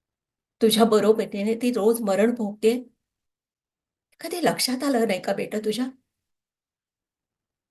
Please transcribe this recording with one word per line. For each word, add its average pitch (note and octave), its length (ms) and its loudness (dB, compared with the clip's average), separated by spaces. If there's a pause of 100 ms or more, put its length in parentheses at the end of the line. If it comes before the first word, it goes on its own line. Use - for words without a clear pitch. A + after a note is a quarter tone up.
(600)
तुझ्या A3+ 220 4
बरोबरीने G#3+ 720 2
ती A#3+ 160 -2
रोज A3+ 300 0
मरण G#3 340 2
भोगते. A3 480 0 (1400)
कधी E4 240 -8
लक्षात B3+ 400 -2
आलं A#3 240 0
नाही F#3 140 -2
का G3 120 -2
बेटा G#3 260 -6
तुझ्या? G#3+ 260 -4 (1900)